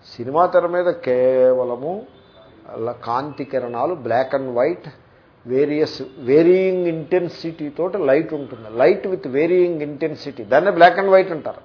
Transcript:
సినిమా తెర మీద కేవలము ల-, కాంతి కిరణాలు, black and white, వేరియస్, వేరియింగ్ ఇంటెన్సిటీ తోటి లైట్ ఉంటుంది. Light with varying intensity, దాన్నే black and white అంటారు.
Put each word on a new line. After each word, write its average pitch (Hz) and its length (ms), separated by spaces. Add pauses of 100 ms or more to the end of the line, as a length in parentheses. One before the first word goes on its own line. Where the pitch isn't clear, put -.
(160)
సినిమా 139 300
తెర 175 200
మీద 175 200
కేవలము 127 1200 (680)
ల-, 117 140
కాంతి 127 540
కిరణాలు, 123 500
black 131 460
and 127 160
white, 151 340 (560)
వేరియస్, 143 560 (160)
వేరియింగ్ 180 680
ఇంటెన్సిటీ 165 800
తోటి 175 300
లైట్ 156 360
ఉంటుంది. 113 440
Light 190 320
with 143 260
varying 165 500
intensity, 147 580
దాన్నే 143 260
black 175 260
and 196 120
white 190 240
అంటారు. 127 320